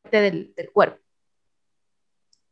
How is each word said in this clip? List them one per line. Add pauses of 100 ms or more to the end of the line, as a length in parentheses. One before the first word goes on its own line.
(120)
del,
del
cuerpo. (1500)